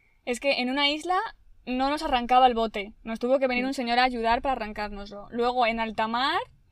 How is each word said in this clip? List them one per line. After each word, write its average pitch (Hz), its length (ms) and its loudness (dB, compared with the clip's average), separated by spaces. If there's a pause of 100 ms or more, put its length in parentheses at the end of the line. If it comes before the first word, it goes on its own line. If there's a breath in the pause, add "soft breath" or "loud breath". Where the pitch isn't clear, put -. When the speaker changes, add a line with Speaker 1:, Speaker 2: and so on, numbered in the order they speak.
(260)
Speaker 1:
Es 247 160 -4
que 277 180 0
en 247 100 0
una 285 200 2
isla 339 300 -2 (460)
no 262 240 -2
nos 302 140 -4
arrancaba 254 440 4
el 240 60 6
bote. 220 500 -4
Nos 226 160 -8
tuvo 254 200 2
que 262 80 2
venir 247 160 0
Speaker 2:
Mm. 262 40 0
Speaker 1:
un 277 60 -2
señor 240 260 0
a 247 40 6
ayudar 240 380 2
para 277 120 0
arrancárnoslo. 208 800 -8
Luego, 240 340 2
en 226 140 0
alta 220 300 -2
mar, 277 300 0 (320)